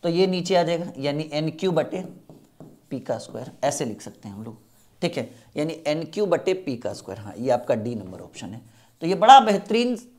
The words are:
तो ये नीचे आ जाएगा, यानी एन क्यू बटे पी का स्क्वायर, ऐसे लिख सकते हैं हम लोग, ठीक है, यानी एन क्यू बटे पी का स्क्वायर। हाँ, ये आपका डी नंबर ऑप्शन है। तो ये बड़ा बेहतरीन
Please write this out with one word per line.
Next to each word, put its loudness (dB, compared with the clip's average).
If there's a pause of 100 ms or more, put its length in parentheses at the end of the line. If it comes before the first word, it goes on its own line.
तो 0
ये 4
नीचे 0
आ 6
जाएगा, -2
यानी -4
एन -2
क्यू -2
बटे -2 (840)
पी -8
का -6
स्क्वायर, -12 (120)
ऐसे 0
लिख -8
सकते -16
हैं -14
हम -12
लोग, -14 (420)
ठीक -2
है, -6 (260)
यानी -4
एन -2
क्यू -2
बटे 2
पी -6
का -8
स्क्वायर। -12
हाँ, -14
ये -2
आपका 2
डी -4
नंबर -12
ऑप्शन -16
है। -14 (380)
तो -4
ये 2
बड़ा 12
बेहतरीन 0 (200)